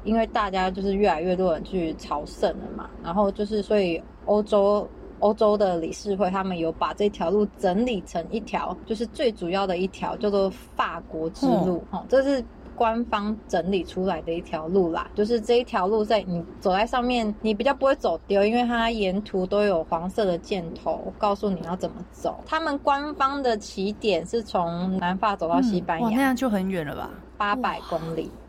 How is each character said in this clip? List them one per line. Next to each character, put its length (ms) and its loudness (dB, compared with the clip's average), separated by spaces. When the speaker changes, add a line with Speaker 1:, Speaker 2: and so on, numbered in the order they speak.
Speaker 1:
因 100 2
为 120 4
大 240 0
家 200 2
就 120 -6
是 120 0
越 140 4
来 140 2
越 120 2
多 200 2
人 100 -4
去 300 -2
朝 320 -6
圣 240 0
了 140 -8
嘛， 140 -12
然 120 -6
后 160 4
就 160 -4
是 160 -2
所 180 4
以 220 0
欧 160 4
洲， 440 4
欧 120 6
洲 240 4
的 220 2
理 120 -4
事 240 -4
会 160 2
他 140 -2
们 140 -4
有 120 0
把 220 -4
这 160 2
条 220 0
路 160 4
整 280 2
理 200 -2
成 240 -4
一 80 -2
条， 460 -4
就 100 -4
是 120 -4
最 260 0
主 160 -6
要 180 2
的 120 0
一 80 0
条 320 -4
叫 100 0
做 220 2
法 320 -2
国 220 -4
之 160 -2
路。 360 4
Speaker 2:
嗯。 60 -6
Speaker 1:
哦， 120 -8
这 120 6
是 220 0
官 300 2
方 280 -2
整 240 0
理 100 2
出 220 -4
来 160 0
的 120 -6
一 80 -2
条 280 -6
路 240 4
啦， 220 -2
就 100 2
是 160 2
这 180 4
一 60 2
条 220 0
路 180 2
在 180 2
你 220 -4
走 120 2
在 140 2
上 160 0
面， 380 0
你 140 0
比 100 -4
较 80 4
不 140 0
会 100 6
走 300 0
丢， 180 4
因 100 2
为 100 2
它 260 0
沿 320 0
途 240 -2
都 180 2
有 200 2
黄 260 -2
色 160 0
的 100 2
箭 260 -4
头 420 -4
告 180 2
诉 140 -2
你 180 -2
要 80 -4
怎 160 -4
么 60 -16
走。 340 -6
他 160 -2
们 200 -2
官 340 0
方 280 0
的 140 2
起 360 -4
点 340 0
是 160 -2
从 560 0
南 180 0
法 180 0
走 140 -2
到 140 4
西 180 2
班 200 -2
牙。 60 0
Speaker 2:
嗯， 40 2
哇， 60 0
那 60 4
样 140 2
就 140 0
很 200 0
远 160 -2
了 80 -6
吧？ 160 -8
Speaker 1:
八 200 0
百 240 -4
公 80 -2
里。 80 -4
Speaker 2:
哇。 60 -10